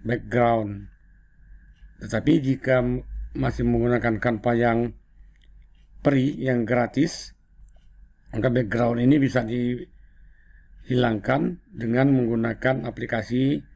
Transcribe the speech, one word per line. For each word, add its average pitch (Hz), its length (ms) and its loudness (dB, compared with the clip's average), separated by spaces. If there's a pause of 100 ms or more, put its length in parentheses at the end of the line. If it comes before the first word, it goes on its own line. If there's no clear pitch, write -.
background. 110 880 0 (1120)
Tetapi 123 400 2
jika 131 400 2 (560)
masih 131 240 -2
menggunakan 117 560 2
Canva 117 400 0
yang 117 400 0 (1040)
free, 139 400 0
yang 123 240 0
gratis, 123 720 -2 (960)
maka 113 160 0
background 117 480 0
ini 135 240 6
bisa 123 240 0
dihilangkan 123 2250 -4
dengan 123 400 0
menggunakan 117 720 0
aplikasi 120 800 -2 (140)